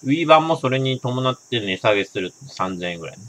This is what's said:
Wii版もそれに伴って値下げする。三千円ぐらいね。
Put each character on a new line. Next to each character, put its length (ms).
Wii 220
版 220
も 80
そ 140
れ 100
に 200
伴 300
っ 80
て 220
値 160
下 180
げ 100
す 160
る。 120
三 300
千 140
円 80
ぐ 60
ら 80
い 40
ね。 100